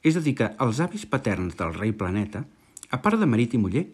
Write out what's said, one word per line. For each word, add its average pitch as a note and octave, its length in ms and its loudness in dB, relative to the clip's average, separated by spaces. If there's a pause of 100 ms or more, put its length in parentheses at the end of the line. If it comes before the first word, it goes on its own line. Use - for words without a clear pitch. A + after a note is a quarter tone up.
És D#3+ 140 4
a F3 80 0
dir, D3 120 2
que A2+ 120 2 (160)
els A#2 160 0
avis F#3+ 260 -2
paterns F2+ 540 -2
del E2 160 -2
rei G#2 160 0
Planeta, G2+ 540 -2 (440)
a C3+ 140 -4
part A3 160 4
de G3 80 4
marit A#2 260 4
i B2 60 2
muller, G#2 340 0